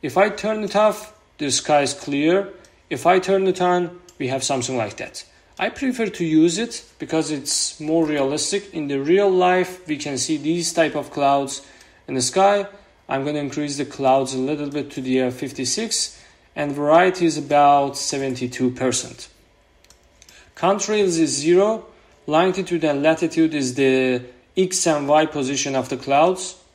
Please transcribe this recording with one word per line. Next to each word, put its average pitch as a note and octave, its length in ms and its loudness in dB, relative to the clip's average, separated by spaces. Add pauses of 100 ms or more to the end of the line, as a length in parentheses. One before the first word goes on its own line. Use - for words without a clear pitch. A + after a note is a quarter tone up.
If B2+ 160 -4
I G3+ 120 4
turn G#3+ 340 -4
it F#3+ 100 -8
off, G#3 400 0 (240)
the C#3+ 120 -4
sky D3 320 2
is C3 120 -2
clear. D#3+ 540 0 (400)
If C3+ 180 -4
I F#3 140 6
turn F#3+ 260 0
it F#3 140 0
on, F3+ 400 0 (180)
we C#3 100 -4
have C3 140 -4
something C3 340 -2
like G#2+ 200 -4
that. - 280 -14 (320)
I F#3+ 120 -2
prefer B3 380 -4
to F3 180 -6
use D#3+ 340 4
it A#3 260 -8 (140)
because D#3 320 -2
it's - 480 -4
more D#3+ 260 0
realistic. D3+ 680 -2
In D3+ 140 -6
the C#3 100 -2
real F#3+ 320 4
life, F3+ 560 2
we D3+ 100 -4
can C3+ 220 -6
see D#3 180 -2
these D#3+ 360 -2
type D#3 240 0
of - 160 -8
clouds C#3 520 0 (440)
in C#3 60 -6
the B2+ 80 0
sky. G3 440 2 (420)
I'm C3+ 160 -4
gonna D3 140 -4
increase C#3+ 380 -6
the C#3+ 80 -4
clouds C3 500 0
a B2+ 40 -4
little D3 300 -4
bit C#3+ 240 -6
to - 80 -10
the, B2+ 220 0
uh, B2 80 0
fifty-six, C#3 880 -6 (360)
and D3 160 -4
variety E3+ 540 4
is D3+ 120 0
about C#3+ 580 4
seventy-two B2+ 760 -4
percent. - 560 -4 (1300)
Contrails G3 640 0
is D3+ 100 2
zero. F3+ 560 2 (400)
Longitude F3 580 0
and C#3+ 180 0
latitude D#3+ 520 2
is B2+ 200 -2
the C3 480 2 (340)
X F#3 300 0
and D3 220 0
Y D#3 180 4
position C#3 480 -4
of B2+ 140 -2
the C3+ 80 -4
clouds. D3+ 600 0 (180)